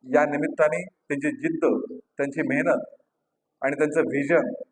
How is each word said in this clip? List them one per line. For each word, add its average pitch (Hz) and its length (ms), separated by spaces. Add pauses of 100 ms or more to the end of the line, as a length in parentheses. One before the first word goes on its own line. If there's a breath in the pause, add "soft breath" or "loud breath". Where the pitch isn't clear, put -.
(160)
या 147 100
निमित्ताने 151 600
त्यांची 143 460
जिद्द, 151 640 (240)
त्यांची 139 240
मेहनत 143 420 (800)
आणि 139 140
त्यांचं 151 260
व्हिजन 139 720